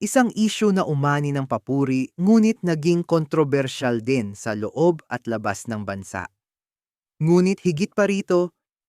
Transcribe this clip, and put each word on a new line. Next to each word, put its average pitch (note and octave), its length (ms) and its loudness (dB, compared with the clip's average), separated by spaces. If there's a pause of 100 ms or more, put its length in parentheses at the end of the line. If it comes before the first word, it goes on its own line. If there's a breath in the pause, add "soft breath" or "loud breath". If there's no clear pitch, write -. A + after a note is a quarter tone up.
isang A#3+ 320 2
issue G#3 400 2
na F#3+ 80 2
umani C#3+ 480 0
ng C#3 160 -4
papuri C3 720 -2
ngunit A3 480 4
naging E3+ 400 0
kontrobersyal C#3 960 0
din A2+ 320 -2
sa G#2+ 240 -6
loob D#3 480 0
at - 240 -8
labas A2 400 -4
ng G#2+ 160 -6
bansa. G2 400 -8 (960)
Ngunit F3+ 400 2
higit F3+ 320 -2
pa G3+ 160 2
rito, F3+ 400 0 (380)